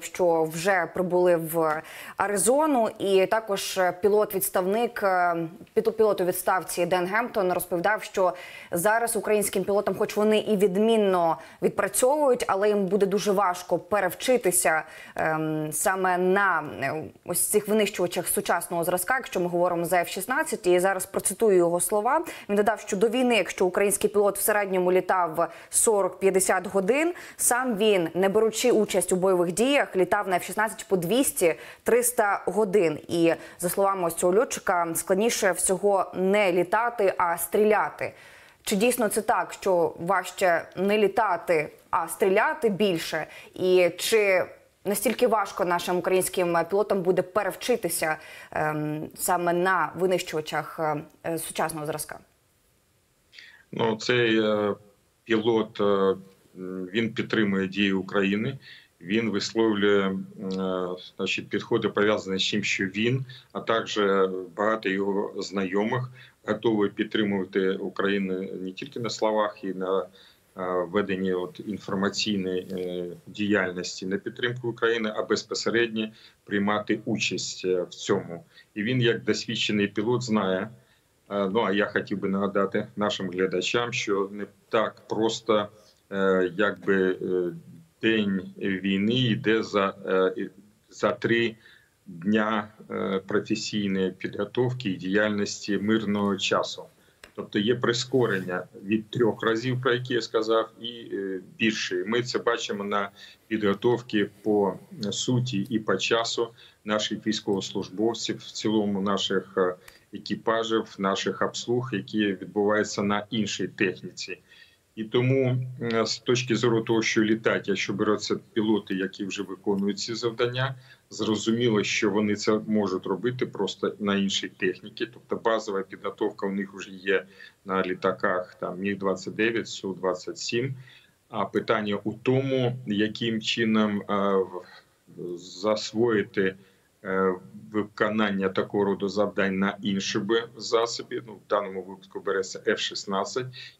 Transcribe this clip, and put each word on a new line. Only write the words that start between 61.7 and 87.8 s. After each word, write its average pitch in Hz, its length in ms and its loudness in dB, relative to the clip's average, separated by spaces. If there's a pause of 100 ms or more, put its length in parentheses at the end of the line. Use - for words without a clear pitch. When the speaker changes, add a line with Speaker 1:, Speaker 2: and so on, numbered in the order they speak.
Speaker 2:
пов'язані 104 500 0
з - 40 0
чим, 104 200 -2
що - 220 -2
він, 117 400 -2 (280)
а 101 60 -6
також 113 400 -2 (580)
багато 107 320 0
його 98 520 -2
знайомих 98 680 -2 (380)
готові 107 420 0
підтримувати 101 840 -2
Україну 95 800 -4 (120)
не 92 100 -8
тільки - 280 -12
на 113 100 -4
словах 107 540 -2
і 95 100 -6
на, 92 260 -2
е, 90 920 -6
веденні 95 420 -2
от 90 340 -6
інформаційної, 95 1040 -2
е, 90 340 -6 (220)
діяльності 95 800 -2
на 98 120 -2
підтримку 120 520 -6
України, 113 460 0
а 107 80 -4
безпосередньо 110 840 -2 (340)
приймати 104 600 -2
участь, 95 600 -4
е, 92 160 2
в 85 80 -6
цьому. 87 560 -4 (300)
І 107 80 -6
він, 123 180 0
як 117 220 2
досвідчений 107 640 0
пілот, 117 360 0
знає, 104 460 0 (600)
е, 101 200 -2
ну, 107 100 0
а 101 120 0
я 101 140 2
хотів 101 340 -2
би 98 100 -2
нагадати 98 640 0
нашим 101 340 -2
глядачам, 92 640 0
що 98 380 0
не 104 140 -8 (240)
так 107 380 0
просто, 107 600 0 (440)
е, 95 460 2
якби, 98 640 2
е, 92 300 -2 (500)